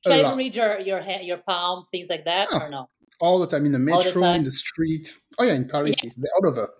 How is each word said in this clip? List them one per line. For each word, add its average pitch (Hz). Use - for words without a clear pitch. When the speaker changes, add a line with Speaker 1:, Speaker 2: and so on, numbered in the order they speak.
Speaker 1:
A 277
Speaker 2:
try 269
to 254
Speaker 1:
lot. 262
Speaker 2:
read 262
your, 214
your 190
ha-, 196
your 175
palm, 180
things 175
like 156
that, 180
Speaker 1:
Yeah. 156
Speaker 2:
or 151
no? 139
Speaker 1:
All 180
the 175
time 147
in 147
the 135
Speaker 2:
All 160
the 180
Speaker 1:
metro, 180
in 175
Speaker 2:
time? 160
Speaker 1:
the 131
street. 160
Oh 247
yeah, 214
in 127
Paris, 147
Speaker 2:
Yeah. 113
Speaker 1:
it's 117
all 190
over. 120